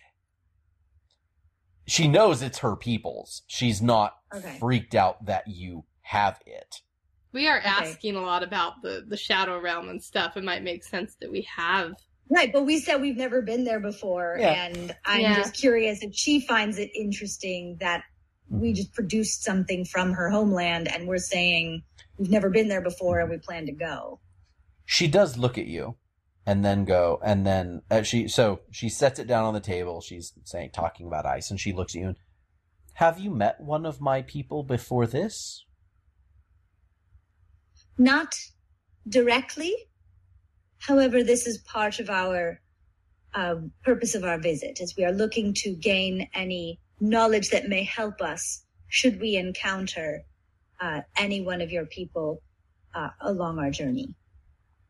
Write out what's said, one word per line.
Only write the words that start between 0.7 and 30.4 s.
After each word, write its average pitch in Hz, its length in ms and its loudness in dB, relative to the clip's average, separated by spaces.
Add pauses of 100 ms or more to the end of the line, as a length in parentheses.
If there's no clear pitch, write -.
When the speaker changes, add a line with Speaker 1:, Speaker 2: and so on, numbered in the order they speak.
Speaker 1:
she 160 220 4
knows 160 340 6
it's 127 180 -8
her 107 180 0
people's. 90 720 -6
She's 113 340 0
not 113 340 4 (180)
Speaker 2:
Okay. - 260 -12
Speaker 1:
freaked 120 360 0
out 98 300 4
that 95 220 -2
you 90 380 -12 (180)
have 101 420 0
it. - 300 -18 (580)
Speaker 3:
We 277 160 0
are 277 100 4
Speaker 2:
Okay. 202 80 -2
Speaker 3:
asking 202 480 -2
a 185 60 -4
lot 180 220 0
about 175 380 -4
the, 185 240 -8
the 208 120 -8
Shadow 185 420 0
Realm 175 300 -4
and 175 120 -10
stuff. 175 360 -4
It 190 80 -8
might 185 180 -4
make 175 220 -6
sense - 340 -8
that - 120 -12
we 202 100 -4 (120)
have. 175 400 0 (360)
Speaker 2:
Right, 269 240 4
but 285 100 4
we 302 160 2
said 285 220 2
we've 269 160 -2
never 254 240 0
been 233 240 -2
there 220 160 0
before, 180 580 -4
Speaker 1:
Yeah. 185 140 6 (120)
Speaker 2:
and 175 380 -8
I'm 202 180 2
Speaker 3:
Yeah. 214 140 4
Speaker 2:
just 202 200 0
curious 226 480 4
if 208 120 -10
she 294 240 2
finds 220 380 0
it 208 180 -4
interesting 196 840 -6
that 175 220 -2 (460)
we 208 200 0
Speaker 1:
Mm-hmm. 214 60 2
Speaker 2:
just 190 180 -4
produced 214 500 -2
something 190 420 0
from 185 280 0
her 180 160 0
homeland, 175 580 2
and 175 200 -6
we're 185 100 0
saying 170 640 0 (340)
we've 190 140 -2
never 196 180 4
been 214 180 4
there 190 140 0
before, 175 380 0
and 170 100 0
we 165 100 -4
plan 165 260 -10
to 143 60 -6
go. 151 480 -8 (680)
Speaker 1:
She - 220 2
does 151 300 4
look 123 220 2
at - 80 -4
you, 82 300 -8 (500)
and 101 180 4
then 101 180 4
go, 90 400 4
and 101 220 2
then, 90 460 0
uh, 110 100 4
she, 117 260 0
so 107 340 2 (100)
she - 180 -6
sets 135 300 0
it 113 80 -8
down 113 180 2
on 110 80 0
the 104 60 -2
table. 90 420 -6
She's 87 320 -14 (120)